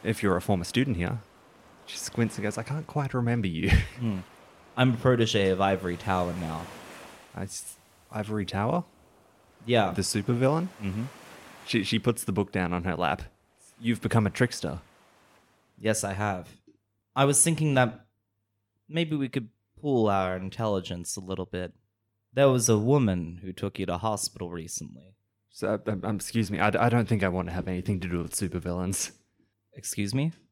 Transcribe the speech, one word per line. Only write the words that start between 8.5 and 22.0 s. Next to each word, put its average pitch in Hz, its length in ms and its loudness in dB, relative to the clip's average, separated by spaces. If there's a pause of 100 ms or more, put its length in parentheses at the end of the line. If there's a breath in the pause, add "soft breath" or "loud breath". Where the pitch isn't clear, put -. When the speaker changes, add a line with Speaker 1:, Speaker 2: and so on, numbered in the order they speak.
Speaker 2:
Yeah. 110 260 4
Speaker 1:
The 92 100 -2
supervillain? 131 680 0 (120)
Speaker 2:
Mm-hmm. 101 220 -4 (640)
Speaker 1:
She, 110 160 0
she 110 160 0
puts 117 240 0
the - 80 -4
book 98 200 0
down 90 220 0
on 87 120 -2
her 90 100 0
lap. 82 280 0 (560)
You've 117 220 0
become 113 240 4
a 98 40 2
trickster. 90 500 -2 (1000)
Speaker 2:
Yes, 110 240 0
I 98 100 -2
have. 92 340 -2 (680)
I 139 100 6
was 143 180 4
thinking 151 300 2
that 123 320 2 (840)
maybe 156 280 -2
we 139 140 0
could 117 200 -4 (320)
pool 127 260 4
our 95 300 2
intelligence 92 800 -4
a 98 40 -10
little 92 240 -6
bit. 90 280 -8 (600)